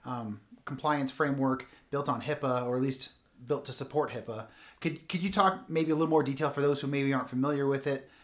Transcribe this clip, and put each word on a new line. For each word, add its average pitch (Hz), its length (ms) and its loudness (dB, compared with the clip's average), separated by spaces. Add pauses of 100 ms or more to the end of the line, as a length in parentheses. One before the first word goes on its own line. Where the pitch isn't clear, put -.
um, 113 360 -8 (240)
compliance 139 460 0
framework 135 560 0 (240)
built 139 180 -2
on 117 120 0
hipaa, 127 440 0
or 123 100 0
at 127 60 2
least 135 280 -2 (380)
built 139 180 -2
to 131 60 -6
support 139 400 -2
hipaa. 110 340 -8 (360)
Could, 160 280 -4
could 170 140 -2
you 190 80 0
talk 190 380 2
maybe 160 220 2
a 156 40 4
little 156 140 2
more 156 140 6
detail 139 260 0
for 143 120 -2
those 143 200 2
who 143 60 -2
maybe 139 260 2
aren't 131 160 -2
familiar 139 380 2
with 139 200 0
it? 135 220 -4 (140)